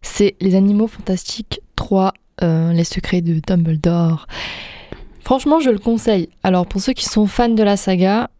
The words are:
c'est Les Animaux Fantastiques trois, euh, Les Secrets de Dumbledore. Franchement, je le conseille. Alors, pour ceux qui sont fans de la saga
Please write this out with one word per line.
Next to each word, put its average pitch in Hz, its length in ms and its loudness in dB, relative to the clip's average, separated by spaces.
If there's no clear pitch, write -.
c'est - 380 0
Les 190 160 2
Animaux 202 320 2
Fantastiques - 720 -8
trois, 190 360 0
euh, 165 300 0
Les 170 100 2
Secrets 180 400 -2
de 165 240 0
Dumbledore. 165 800 0
Franchement, 285 380 2
je 269 100 2
le 208 80 2
conseille. 220 500 0
Alors, 180 240 2
pour - 140 -4
ceux 262 120 -2
qui - 120 -6
sont 214 220 2
fans 233 220 0
de 220 140 2
la 202 140 2
saga 190 640 0